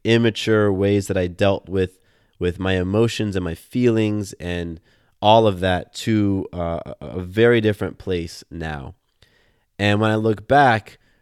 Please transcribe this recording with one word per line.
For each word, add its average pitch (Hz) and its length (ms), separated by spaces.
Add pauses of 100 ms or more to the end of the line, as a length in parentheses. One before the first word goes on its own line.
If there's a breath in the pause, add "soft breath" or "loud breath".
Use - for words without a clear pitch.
immature 110 640
ways 98 360
that 95 100
I 92 100
dealt 95 440
with, 92 280 (400)
with 87 220
my 95 140
emotions 104 600
and 90 120
my 82 80
feelings 110 800
and 85 440 (440)
all 110 240
of 95 140
that 90 340
to, 104 580
uh, 85 280 (200)
a, 76 60
a 76 140
very 110 420
different 104 340
place 85 540
now. 80 440 (840)
And 104 240
when 110 80
I 110 60
look 110 300
back, 127 520 (240)